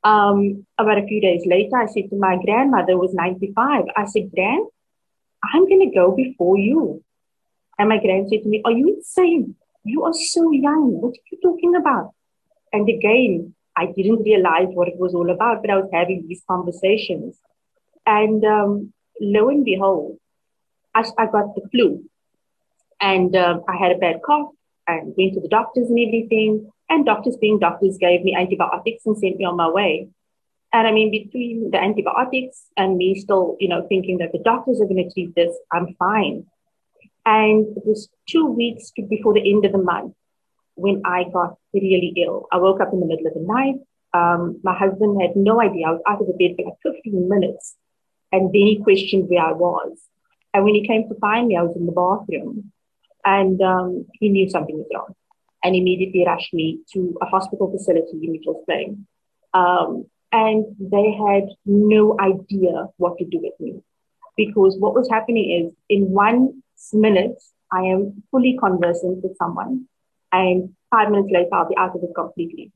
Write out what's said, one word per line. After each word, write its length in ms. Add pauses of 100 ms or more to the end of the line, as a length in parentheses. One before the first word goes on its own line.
Um, 600 (140)
about 200
a 100
few 120
days 240
later, 320
I 100
said 240
to 60
my 240
grandmother, 520
who 80
was 140
ninety-five, 720 (100)
I 80
said, 280
"Gran, 320 (800)
I'm 260
gonna 220
go 240
before 420
you." 460 (760)
And 120
my 100
gran 300
said 160
to 40
me, 160
"Are 60
you 240
insane? 600 (260)
You 220
are 80
so 400
young. 480
What 140
are 180
you 100
talking 320
about?" 380 (600)
And 160
again, 680 (180)
I 120
didn't 360
realize 460
what 180
it 100
was 160
all 160
about, 340
but 80
I 80
was 140
having 360
these 180
conversations. 960 (680)
And, 380
um, 480 (280)
lo 280
and 160
behold, 560 (720)
I, 80 (160)
I 80
got 300
the 160
flu. 320 (960)
And, 340
um, 320
I 120
had 120
a 80
bad 240
cough 300 (340)
and 300
went 180
to 60
the 80
doctors 420
and 80
everything. 720 (200)
And 160
doctors 320
being 200
doctors 380
gave 260
me 140
antibiotics 680
and 100
sent 220
me 80
on 100
my 140
way. 400 (600)
And 160
I 60
mean, 180
between 600
the 120
antibiotics 840 (100)
and 220
me 200
still, 400
you 100
know, 200
thinking 300
that 140
the 60 (120)
doctors 320
are 40
gonna 240
treat 240
this, 220 (160)
I'm 220
fine. 500 (800)
And 540
it 80
was 240 (180)
two 160
weeks 480
to, 100
before 300
the 180
end 140
of 80
the 60
month 340 (600)
when 320
I 180
got 320 (160)
really 460
ill. 340
I 60
woke 240
up 100
in 80
the 60
middle 220
of 60
the 60
night. 360 (360)
Um, 500
my 120
husband 480
had 140
no 260
idea. 260
I 40
was 140
out 140
of 60
the 80
bed 220
for, 100
like, 160
fifteen 480
minutes. 460 (540)
And 220
then 180
he 120
questioned 480
where 120
I 100
was. 440 (560)
And 120
when 100
he 120
came 220
to 60
find 340
me, 80
I 60
was 140
in 100
the 60
bathroom. 800 (520)
And, 380
um, 500
he 160
knew 220
something 260
was 180
wrong 200 (520)
and 80
immediately 520
rushed 260
me 280 (120)
to 300
a 20
hospital 460
facility 520
in 100
Mitchell's 340
Plain. 400 (480)
Um, 500 (260)
and 480
they 340
had 360 (160)
no 560
idea 800
what 180
to 80
do 180
with 160
me, 220 (560)
because 420
what 140
was 160
happening 500
is, 140 (160)
in 220
one 520 (300)
minute, 500 (300)
I 120
am 460
fully 300
conversant 640
with 140
someone, 500 (440)
and 440 (140)
five 200
minutes 220
later, 220
I'll 120
be 120
out 180
of 60
it 120
completely. 600